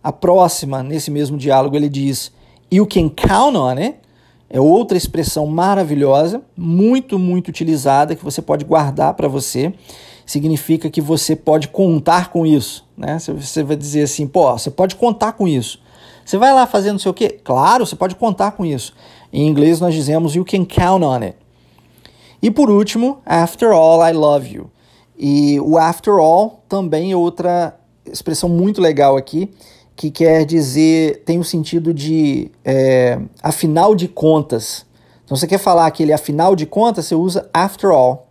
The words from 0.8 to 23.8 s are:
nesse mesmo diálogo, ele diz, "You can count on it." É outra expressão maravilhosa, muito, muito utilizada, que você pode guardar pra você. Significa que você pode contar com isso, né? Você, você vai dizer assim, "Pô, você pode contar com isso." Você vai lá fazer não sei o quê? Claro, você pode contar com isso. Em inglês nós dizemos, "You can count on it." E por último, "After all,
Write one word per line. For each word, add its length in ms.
nesse 260
mesmo 260
diálogo, 400
ele 140
diz, 420
"You 140
can 240
count 480
on 220
it." 160
É 60
outra 380
expressão 500
maravilhosa, 960
muito, 600
muito 300
utilizada, 720
que 60
você 180
pode 240
guardar 480
pra 160
você. 440
Significa 640
que 100
você 380
pode 320
contar 600
com 160
isso, 400
né? 200
Você, 140
você 320
vai 140
dizer 240
assim, 260
"Pô, 240
você 180
pode 280
contar 360
com 140
isso." 340
Você 120
vai 160
lá 140
fazer 240
não 80
sei 120
o 20
quê? 160
Claro, 560
você 100
pode 200
contar 360
com 140
isso. 280
Em 160
inglês 320
nós 160
dizemos, 400
"You 80
can 220
count 400
on 160
it." 160
E 100
por 180
último, 560
"After 460
all, 340